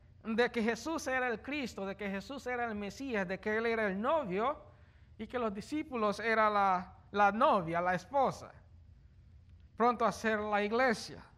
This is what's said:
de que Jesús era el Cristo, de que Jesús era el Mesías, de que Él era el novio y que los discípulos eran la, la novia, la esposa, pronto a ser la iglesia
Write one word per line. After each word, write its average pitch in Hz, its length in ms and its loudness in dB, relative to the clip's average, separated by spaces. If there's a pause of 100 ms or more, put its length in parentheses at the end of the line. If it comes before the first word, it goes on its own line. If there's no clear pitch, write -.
(240)
de 226 280 2
que 233 120 -2
Jesús 240 440 -2
era 254 200 0
el 214 140 -4
Cristo, 262 440 -6
de 190 100 -6
que 202 140 -8
Jesús 196 380 -8
era 240 180 -2
el 220 100 -4
Mesías, 208 520 -4
de 185 120 -6
que 214 180 -2
Él 226 80 0
era 226 220 0
el 190 140 -2
novio 254 560 0 (600)
y 220 100 -10
que 254 100 -4
los 226 160 -2
discípulos 214 640 -2
eran 220 340 4
la, 190 400 2 (180)
la 202 200 6
novia, 196 480 4
la 180 140 2
esposa, 185 580 0 (1300)
pronto 233 280 4
a 196 60 2
ser 214 280 -2
la 208 240 0
iglesia 226 600 0 (140)